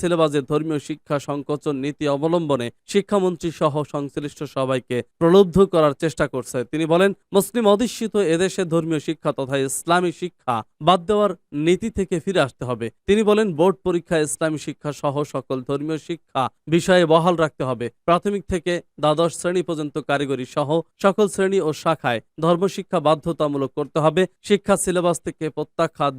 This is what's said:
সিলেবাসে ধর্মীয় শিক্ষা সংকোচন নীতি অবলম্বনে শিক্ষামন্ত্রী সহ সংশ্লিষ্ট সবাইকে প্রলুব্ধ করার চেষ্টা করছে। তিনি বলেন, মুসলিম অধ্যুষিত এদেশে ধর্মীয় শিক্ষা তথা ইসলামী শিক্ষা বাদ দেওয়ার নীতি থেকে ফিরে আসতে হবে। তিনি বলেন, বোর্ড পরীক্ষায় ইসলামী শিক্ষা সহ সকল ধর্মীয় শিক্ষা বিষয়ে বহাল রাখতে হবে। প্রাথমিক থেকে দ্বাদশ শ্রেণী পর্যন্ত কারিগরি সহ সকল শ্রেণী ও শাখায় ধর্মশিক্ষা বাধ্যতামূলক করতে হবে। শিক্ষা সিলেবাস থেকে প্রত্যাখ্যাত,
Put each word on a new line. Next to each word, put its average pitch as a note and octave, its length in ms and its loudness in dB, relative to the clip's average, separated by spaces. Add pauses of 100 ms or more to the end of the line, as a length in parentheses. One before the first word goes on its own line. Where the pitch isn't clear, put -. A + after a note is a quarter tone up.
সিলেবাসে D#3+ 400 2 (100)
ধর্মীয় D3+ 380 -2
শিক্ষা D3+ 280 -6 (120)
সংকোচন C#3+ 460 -4 (100)
নীতি D3 200 -6 (100)
অবলম্বনে C#3+ 540 0 (240)
শিক্ষামন্ত্রী F#3+ 560 0 (120)
সহ D3+ 140 0 (200)
সংশ্লিষ্ট C#3+ 460 -6 (160)
সবাইকে C3 400 -2 (240)
প্রলুব্ধ F3 360 6 (180)
করার D3+ 280 4
চেষ্টা D#3 320 -2
করছে। C3 240 -6 (140)
তিনি D#3 200 -2
বলেন, F#3+ 180 6 (260)
মুসলিম G#3+ 360 0
অধ্যুষিত A3 420 -2 (200)
এদেশে F#3 280 0 (120)
ধর্মীয় D#3+ 320 0
শিক্ষা D#3+ 320 -4
তথা C#3 180 -4 (120)
ইসলামী F3 520 0
শিক্ষা - 340 -6 (340)
বাদ F#3 200 6
দেওয়ার G#3 240 2 (340)
নীতি F#3 220 0 (100)
থেকে F#3+ 260 -2
ফিরে F3+ 220 0
আসতে - 220 -10
হবে। A#2 180 -6 (220)
তিনি G#3 220 4
বলেন, G#3+ 160 4 (120)
বোর্ড F3+ 180 4 (100)
পরীক্ষায় E3+ 420 0
ইসলামী D#3 380 -4
শিক্ষা D3+ 240 -8 (120)
সহ C#3+ 120 -2 (200)
সকল C3+ 240 -6 (100)
ধর্মীয় D3 300 -4 (100)
শিক্ষা D3+ 340 -6 (320)
বিষয়ে F3+ 380 4
বহাল E3 300 6
রাখতে D3+ 260 -2
হবে। A#2+ 180 -6 (200)
প্রাথমিক F#3 360 0 (100)
থেকে F3 200 -2 (300)
দ্বাদশ D3+ 380 2
শ্রেণী F3+ 280 -2
পর্যন্ত D3+ 260 -6 (140)
কারিগরি C#3 380 -2 (100)
সহ C#3+ 120 -2 (360)
সকল G3+ 300 2
শ্রেণী G3 320 0
ও D#3 40 0 (120)
শাখায় C3+ 380 -2 (240)
ধর্মশিক্ষা F3 640 0
বাধ্যতামূলক D3 720 0
করতে D3 260 -4
হবে। D#3+ 180 4 (260)
শিক্ষা G3+ 260 2 (100)
সিলেবাস F3 320 0 (100)
থেকে D#3+ 180 -8 (120)
প্রত্যাখ্যাত, D3+ 640 -2